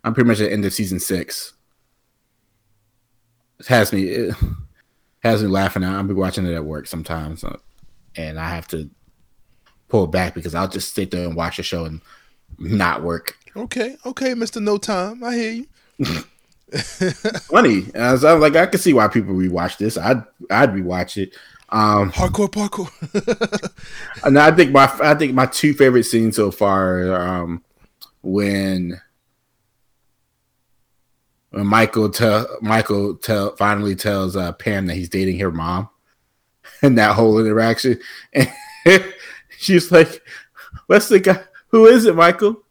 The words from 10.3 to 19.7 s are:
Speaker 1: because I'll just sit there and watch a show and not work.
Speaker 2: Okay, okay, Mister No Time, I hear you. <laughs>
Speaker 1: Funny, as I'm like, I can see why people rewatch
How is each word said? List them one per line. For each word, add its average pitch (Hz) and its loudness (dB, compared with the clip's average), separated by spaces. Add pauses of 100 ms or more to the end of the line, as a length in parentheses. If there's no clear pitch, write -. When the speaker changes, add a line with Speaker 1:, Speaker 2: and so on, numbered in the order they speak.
Speaker 1:
because 82 -10
I'll 95 -4
just - -10
sit 95 -6
there 90 -6
and 82 -8
watch 82 -6
a 92 -10
show 85 -8
and 80 -12 (580)
not 87 -2
work. 85 -8 (200)
Speaker 2:
Okay, 247 -10 (100)
okay, 262 -6
Mister 226 -8
No 208 -2
Time, 208 -6
I 240 -6
hear 226 -4
you. 233 -12 (1040)
<laughs> 139 -8 (720)
Speaker 1:
Funny, 117 4
as 123 2
I'm 160 8
like, 151 4
I 175 4
can 196 -4
see 160 2
why 107 4
people 98 -2
rewatch 90 -2